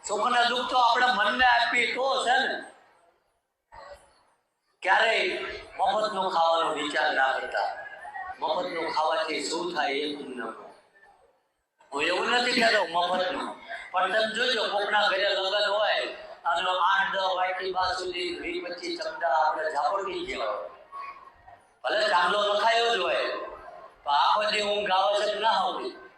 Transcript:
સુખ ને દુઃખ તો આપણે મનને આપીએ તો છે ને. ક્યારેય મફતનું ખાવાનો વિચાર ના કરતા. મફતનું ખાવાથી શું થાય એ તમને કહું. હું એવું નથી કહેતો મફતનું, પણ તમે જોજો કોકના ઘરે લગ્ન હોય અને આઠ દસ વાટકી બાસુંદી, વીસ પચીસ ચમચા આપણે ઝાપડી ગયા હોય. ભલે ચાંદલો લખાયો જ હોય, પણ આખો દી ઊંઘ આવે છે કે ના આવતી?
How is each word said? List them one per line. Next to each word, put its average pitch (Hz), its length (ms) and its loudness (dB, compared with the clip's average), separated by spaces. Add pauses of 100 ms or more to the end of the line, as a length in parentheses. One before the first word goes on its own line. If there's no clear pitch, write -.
સુખ 208 220 0
ને 240 200 4
દુઃખ 247 200 -2
તો 254 80 2
આપણે 247 360 6
મનને 214 320 2
આપીએ 240 500 4
તો 254 100 0 (200)
છે 247 140 4
ને. 240 160 -2 (2250)
ક્યારેય 214 560 2 (380)
મફતનું 190 540 0
ખાવાનો 165 420 4
વિચાર 147 400 0
ના 131 180 4
કરતા. 104 380 -2 (680)
મફતનું 165 540 -4
ખાવાથી 156 560 0
શું 175 160 -4 (100)
થાય 143 200 0
એ 147 200 -2
તમને 127 360 -10
કહું. - 200 -18 (1200)
હું 143 120 -2
એવું 185 280 0
નથી 247 300 2
કહેતો 220 260 4
મફતનું, 180 640 -2 (420)
પણ 185 220 0
તમે 220 220 0
જોજો 233 340 0
કોકના 202 400 2
ઘરે 190 200 0
લગ્ન 196 400 0
હોય 202 300 2 (460)
અને 170 240 0
આઠ 185 440 2
દસ 190 220 0
વાટકી 185 380 -2
બાસુંદી, 180 560 -2 (100)
વીસ 170 240 -6
પચીસ 175 360 -8
ચમચા 165 360 -2
આપણે 156 360 0
ઝાપડી 147 540 -2
ગયા - 260 -4
હોય. - 180 -6 (1120)
ભલે - 160 0 (100)
ચાંદલો 190 380 2
લખાયો 226 480 2
જ 190 40 0
હોય, 160 240 0 (800)
પણ 143 100 0
આખો 170 280 4 (100)
દી 214 100 0
ઊંઘ 202 340 0
આવે 202 240 4
છે 208 140 0
કે - 60 -4
ના 220 220 2
આવતી? 185 320 -4 (240)